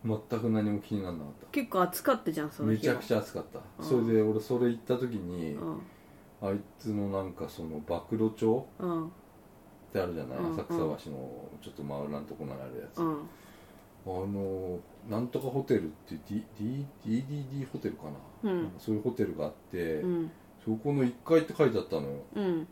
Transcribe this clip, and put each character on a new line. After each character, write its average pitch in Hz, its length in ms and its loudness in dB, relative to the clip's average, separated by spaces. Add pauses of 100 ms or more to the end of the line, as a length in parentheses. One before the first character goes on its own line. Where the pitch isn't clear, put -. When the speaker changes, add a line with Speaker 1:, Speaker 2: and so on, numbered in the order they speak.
Speaker 1:
全 107 120 0
く 113 320 0
何 107 220 4
も 101 80 0
気 - 160 -4
に 98 60 -2
な 92 60 -4
ら 87 60 -4
な 80 60 -6
か 73 100 -10
っ 73 120 -14
た。 - 100 -18
Speaker 2:
結 269 180 -2
構 185 120 4
暑 180 220 0
か 277 100 6
っ 226 100 0
た 170 80 0
じ 160 80 -2
ゃ 151 60 -2
ん、 151 60 -8
そ - 120 -6
の 110 100 4
日 110 140 2
は。 120 80 4
Speaker 1:
め - 60 -6
ち - 20 -10
ゃ - 0 -
く - 20 -10
ち 120 100 4
ゃ 107 40 4
暑 - 140 -6
か 82 80 -4
っ - 100 -10
た。 - 80 -10 (200)
Speaker 2:
う - 20 -12
ん。 - 40 -10
Speaker 1:
そ 135 120 4 (100)
れ 113 80 6
で 110 60 10
俺 107 180 4
そ 120 200 0
れ 123 100 6
行 117 100 0
っ - 40 -16
た 123 140 2
時 123 160 -2
に、 87 420 -4
Speaker 2:
う 165 160 -4
ん。 - 100 -6 (600)
Speaker 1:
あ 98 100 0
い 101 80 0 (180)
つ 107 160 -4
の 101 160 0
な 95 140 0
ん 90 100 -6
か 78 160 -8
そ 82 140 -10
の 78 160 -6
暴 80 300 -4
露 110 220 4
帳 113 360 2 (120)
Speaker 2:
う 180 80 -2
ん。 165 200 -2
Speaker 1:
っ - 20 -8 (840)
て 98 80 0
あ 90 60 2
る 87 80 -4
じ 78 80 -4
ゃ - 40 -6
な 64 100 -8
い？ - 40 -4
Speaker 2:
う - 40 -2
ん - 20 0
う 82 40 0
ん。 80 40 -2
Speaker 1:
浅 78 120 -2
草 82 120 -2
橋 78 80 2
の 76 120 -2 (640)
ち - 80 -14
ょ - 20 -14
っ - 20 -20
と 73 100 -10
真 71 180 -4
裏 73 180 -4
の 73 60 -8
と 73 100 -10
こ 76 100 -8
に 65 60 -6
あ 67 40 -8 (120)
る 64 140 -8
や - 120 -12
つ。 170 60 -8
Speaker 2:
う 170 40 0
ん。 160 260 -2 (760)
Speaker 1:
あ 95 40 -6
の、 95 720 -2 (300)
な 104 100 0
ん 123 80 0
と 131 120 -2
か 131 80 -2
ホ 131 160 0
テ 127 120 6
ル 90 100 4
っ - 20 -2
て、 - 280 -10
デ 98 200 -6
ィ-、 110 80 0 (160)
デ 104 40 -2
ィ-、 135 220 -2 (200)
デ 110 60 0
ィ 117 120 4
ー 135 40 -8
デ 147 80 -6
ィ 147 60 -2
ー 131 80 -6
デ 139 80 -8
ィ 139 60 -2
ー 131 60 -6
ホ - 100 -6
テ 110 100 -2
ル - 60 -4
か - 80 -14 (400)
な？ 202 80 4
Speaker 2:
う - 20 4
ん。 170 100 2
Speaker 1:
な 90 60 -2
ん - 20 -8
か - 80 -14
そ - 120 -2
う 107 40 4
い 107 40 2
う - 20 -2
ホ 123 100 2
テ 107 140 2
ル 87 100 -4
が 76 100 0
あ 73 40 -4
っ - 40 -10 (180)
て、 82 300 0
Speaker 2:
う 180 60 0
ん。 170 240 0 (320)
Speaker 1:
そ 110 120 0
こ 143 180 0
の 135 100 4
一 123 100 4 (120)
階 165 140 8
っ - 40 8
て - 100 -6
書 147 120 6
い 120 60 8
て 107 60 2
あ 87 40 4
っ - 60 -8
た 82 100 0
の 73 60 0
よ。 69 200 -6 (120)
Speaker 2:
う 208 60 0
ん。 170 300 0